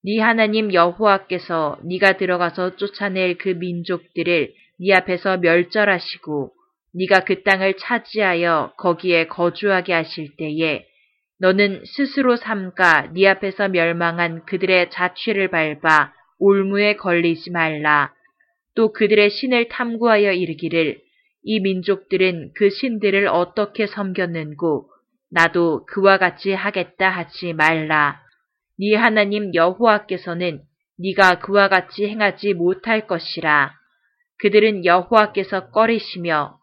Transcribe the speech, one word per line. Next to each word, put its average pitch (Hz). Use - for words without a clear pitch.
네 208
하나님 220
여호와께서 175
네가 185
들어가서 180
쫓아낼 190
그 190
민족들을 170
네 185
앞에서 185
멸절하시고 175
네가 185
그 185
땅을 190
차지하여 175
거기에 170
거주하게 180
하실 160
때에 156
너는 190
스스로 277
삼가 185
네 190
앞에서 196
멸망한 170
그들의 180
자취를 185
밟아 156
올무에 196
걸리지 175
말라. 151
또 220
그들의 208
신을 240
탐구하여 226
이르기를 165
"이 214
민족들은 185
그 202
신들을 202
어떻게 202
섬겼는고 170
나도 165
그와 196
같이 185
하겠다." 190
하지 175
말라. 156
네 208
하나님 208
여호와께서는 180
네가 185
그와 202
같이 190
행하지 202
못할 190
것이라. 151
그들은 208
여호와께서 190
꺼리시며 185